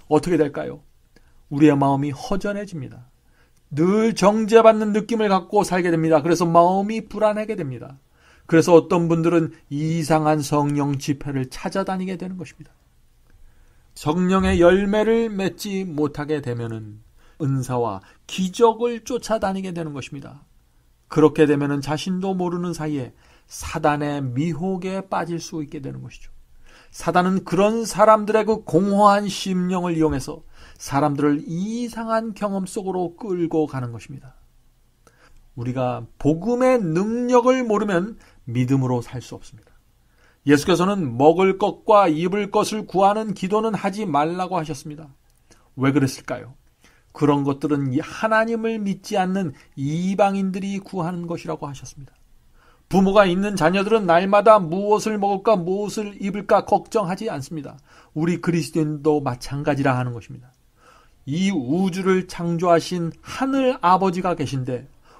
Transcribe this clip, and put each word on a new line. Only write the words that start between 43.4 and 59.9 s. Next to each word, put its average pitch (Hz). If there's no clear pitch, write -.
하지 196
말라고 175
하셨습니다. 151
왜 131
그랬을까요? 127
그런 143
것들은 143
이 139
하나님을 220
믿지 196
않는 185
이방인들이 190
구하는 175
것이라고 165
하셨습니다. 135
부모가 196
있는 196
자녀들은 196
날마다 196
무엇을 202
먹을까, 202
무엇을 202
입을까 202
걱정하지 196
않습니다. 143
우리 165
그리스도인도 151
마찬가지라 139